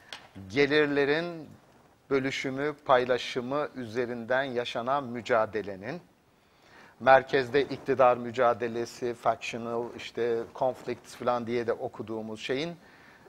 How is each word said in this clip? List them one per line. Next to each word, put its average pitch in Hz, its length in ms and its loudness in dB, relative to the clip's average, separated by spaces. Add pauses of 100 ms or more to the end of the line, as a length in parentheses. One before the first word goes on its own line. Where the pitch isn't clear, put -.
(500)
gelirlerin 143 1000 2 (600)
bölüşümü, 139 680 -2 (100)
paylaşımı 127 920 2
üzerinden 120 680 -2
yaşanan 127 600 -2
mücadelenin, 110 960 -2 (1000)
merkezde 131 640 6
iktidar 127 560 4
mücadelesi, 120 960 0
factional, 117 720 -2 (100)
işte 117 440 -2 (160)
conflicts 123 600 -4
falan 120 320 -2
diye 117 200 -2
de 117 60 2
okuduğumuz 110 680 -8
şeyin 156 340 -4 (540)